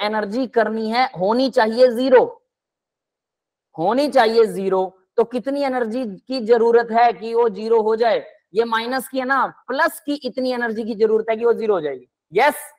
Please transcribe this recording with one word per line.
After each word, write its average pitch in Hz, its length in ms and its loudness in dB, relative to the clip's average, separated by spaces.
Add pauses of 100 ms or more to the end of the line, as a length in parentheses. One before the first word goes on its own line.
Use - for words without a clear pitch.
एनर्जी 214 460 -4
करनी 220 420 -2
है, 240 160 0 (140)
होनी 233 300 0
चाहिए 226 380 4
ज़ीरो, 247 360 4 (1500)
होनी 226 340 0
चाहिए 226 360 4
ज़ीरो, 190 380 -2 (340)
तो 233 60 4
कितनी 269 400 -6
एनर्जी 254 400 -4 (240)
की 262 180 -4
जरूरत 233 460 4
है 233 220 4
कि 226 200 -10
वो 233 160 2
ज़ीरो 220 320 0
हो 220 140 0
जाए? 220 280 0 (300)
ये 214 120 0
minus 233 420 -4
की 262 120 -6
है 254 60 -4
ना, 254 200 0 (220)
plus 302 320 -2
की 285 140 -6 (120)
इतनी 254 260 -4
एनर्जी 240 320 -4
की 220 120 -8
जरूरत 220 340 0
है 226 80 -2
कि 233 80 -2
वो 233 80 4
ज़ीरो 208 200 -2
हो 175 80 -2
जाएगी। 139 260 -8 (260)
यस, 254 220 2 (240)